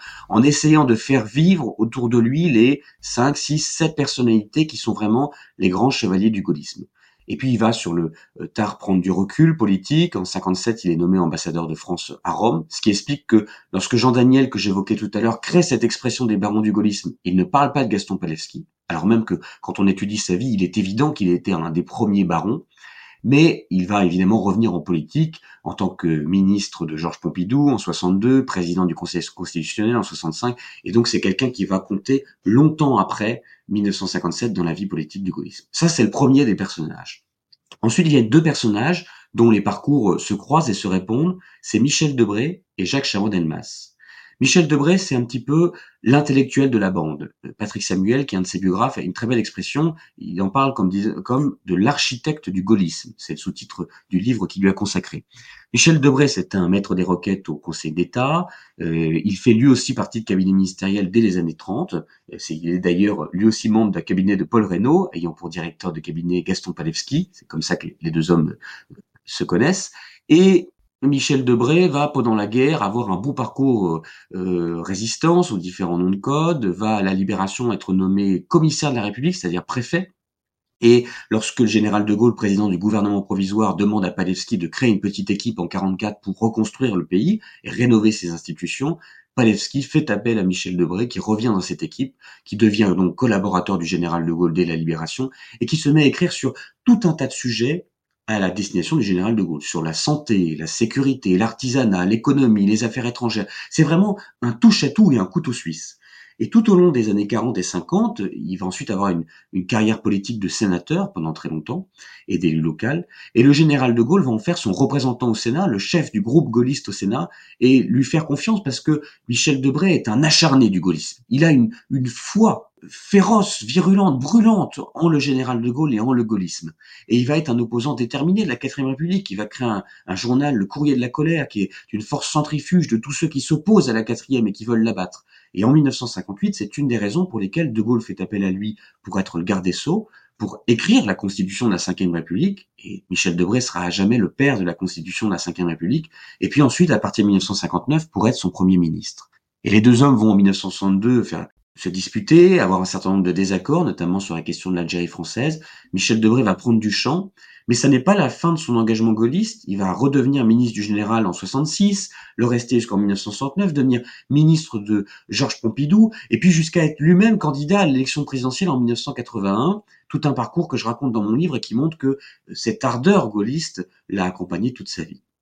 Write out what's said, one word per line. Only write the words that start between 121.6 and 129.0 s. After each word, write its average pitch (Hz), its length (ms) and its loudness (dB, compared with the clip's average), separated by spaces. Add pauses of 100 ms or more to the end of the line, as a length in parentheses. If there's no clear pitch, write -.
une 127 180 -2
foi - 640 0 (180)
féroce, 196 760 2
virulente, 170 560 2
brûlante 208 580 4 (160)
en 160 140 2
le 156 100 4
général 131 440 0
de 123 80 -2
Gaulle 139 240 0
et 107 40 0
en 120 140 0
le 120 100 2
gaullisme. 92 500 -4 (360)
Et 113 80 4
il 120 100 2
va 147 120 0
être 156 100 -2
un 120 100 0
opposant 120 360 -2
déterminé 151 500 0
de 175 40 -2
la 120 80 -4
Quatrième 135 340 -6
République. 170 400 -4